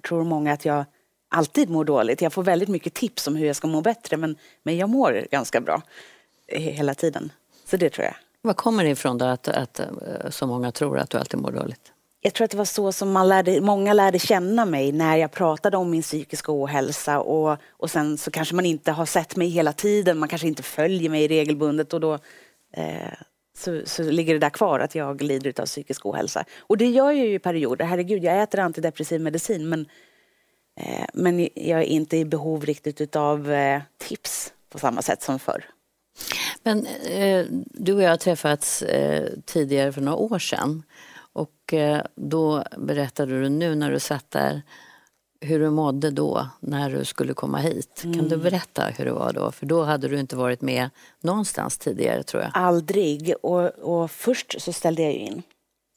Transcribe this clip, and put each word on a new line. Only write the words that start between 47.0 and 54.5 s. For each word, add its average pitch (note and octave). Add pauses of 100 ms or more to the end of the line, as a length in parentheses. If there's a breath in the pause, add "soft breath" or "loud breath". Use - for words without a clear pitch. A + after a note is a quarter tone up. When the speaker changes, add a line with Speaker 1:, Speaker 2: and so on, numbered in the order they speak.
Speaker 2:
skulle C3
komma C#3+
hit. -
Kan E3+
du E3+
Speaker 1:
Mm. D#3+
Speaker 2:
berätta F3+ (140)
hur C3+
det B2+
var -
då? -
För -
då D#3+
hade D3
du C#3+
inte C3+
varit B2
med B2+ (300 soft breath)
någonstans F#3+
tidigare, C2
tror -
jag. -
Speaker 1:
Aldrig. E3+
Och, F3
och E3+
först -